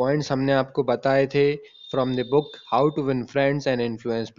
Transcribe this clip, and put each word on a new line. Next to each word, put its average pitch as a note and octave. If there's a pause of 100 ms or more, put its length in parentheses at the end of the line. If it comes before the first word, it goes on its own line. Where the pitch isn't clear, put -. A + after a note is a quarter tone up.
पॉइंट्स C#3+
हमने C3+
आपको C3+
बताए C3+
थे C#3+ (480)
from B2+
the A#2+
book C#3+ (140)
How B2 (140)
to C#3
Win B2+
Friends C#3
and A#2+
Influence A2+